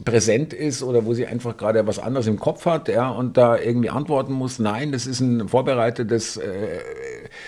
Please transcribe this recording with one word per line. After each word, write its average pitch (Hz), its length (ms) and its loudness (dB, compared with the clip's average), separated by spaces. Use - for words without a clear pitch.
präsent 113 480 4
ist 139 300 -4
oder 120 240 2
wo 117 80 2
sie 120 100 -2
einfach 117 320 -6
gerade 107 300 2
was 107 100 -2
anderes 120 300 -2
im 107 120 2
Kopf - 280 -2
hat, 165 220 0
ja, 117 200 2
und 120 280 -2
da 117 200 8
irgendwie 117 320 0
antworten 135 440 -2
muss. 131 260 -4
Nein, 113 320 -2
das 127 160 -4
ist 123 120 -6
ein 120 300 0
vorbereitetes, 120 880 0
äh, 107 60 -8